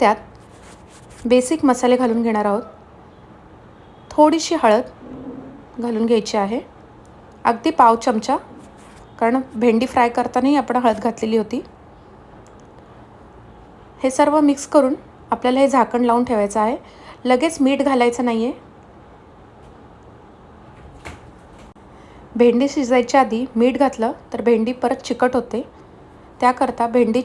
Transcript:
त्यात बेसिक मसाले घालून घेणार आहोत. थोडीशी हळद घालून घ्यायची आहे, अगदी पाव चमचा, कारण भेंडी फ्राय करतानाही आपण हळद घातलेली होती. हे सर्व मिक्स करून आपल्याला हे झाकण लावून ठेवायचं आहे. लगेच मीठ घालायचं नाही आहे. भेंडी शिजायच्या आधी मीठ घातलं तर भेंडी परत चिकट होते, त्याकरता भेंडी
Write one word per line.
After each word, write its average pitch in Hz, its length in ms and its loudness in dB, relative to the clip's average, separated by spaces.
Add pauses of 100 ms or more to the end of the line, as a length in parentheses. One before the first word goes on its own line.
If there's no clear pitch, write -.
त्यात 220 160 4 (1120)
बेसिक 254 380 2
मसाले 247 320 2
घालून 233 260 0
घेणार 214 220 -2
आहोत. 208 180 -2 (1500)
थोडीशी 311 440 2
हळद 233 280 2 (960)
घालून 233 280 -2
घ्यायची 226 300 0
आहे, 208 240 -2 (840)
अगदी 233 260 0
पाव 233 260 4
चमचा, 233 400 -2 (840)
कारण 233 220 0 (140)
भेंडी 226 320 2
फ्राय 247 220 2
करतानाही 247 480 0
आपण 247 200 -2
हळद 233 240 0
घातलेली 226 360 -2
होती. 226 280 -4 (2500)
हे 262 80 0
सर्व 294 300 2
मिक्स 285 260 2
करून 277 280 2 (360)
आपल्याला 254 300 0
हे 277 80 4
झाकण 247 360 0
लावून 240 200 2
ठेवायचं 214 360 -2
आहे. 226 160 -2 (480)
लगेच 254 360 0
मीठ 277 220 2
घालायचं 247 420 0
नाही 226 200 -2
आहे. 254 80 -4 (3750)
भेंडी 240 320 4
शिजायच्या 254 520 2
आधी 226 260 -2 (100)
मीठ 240 220 2
घातलं 262 340 -2 (200)
तर 240 80 -6
भेंडी 226 320 0
परत 247 240 -4
चिकट 254 380 -2
होते, 240 340 -6 (720)
त्याकरता 247 460 0
भेंडी 233 380 0